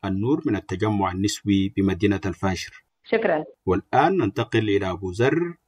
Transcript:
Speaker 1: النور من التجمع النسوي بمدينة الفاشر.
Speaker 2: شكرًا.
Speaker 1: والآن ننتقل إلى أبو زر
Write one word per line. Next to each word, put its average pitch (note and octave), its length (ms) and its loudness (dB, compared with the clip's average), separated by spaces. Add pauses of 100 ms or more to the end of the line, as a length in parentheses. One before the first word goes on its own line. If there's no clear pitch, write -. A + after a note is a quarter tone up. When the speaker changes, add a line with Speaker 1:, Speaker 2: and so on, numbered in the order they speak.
Speaker 1:
النور A2 420 0
من G#2+ 100 0
التجمع F#2+ 560 -2
النسوي G2 640 0
بمدينة F#2+ 500 2
الفاشر. - 580 -4 (200)
Speaker 2:
شكرًا. F#3 400 0 (220)
Speaker 1:
والآن C3+ 500 2
ننتقل A2+ 520 0
إلى F#2+ 220 0
أبو F#2 220 -6
زر D3 420 0 (140)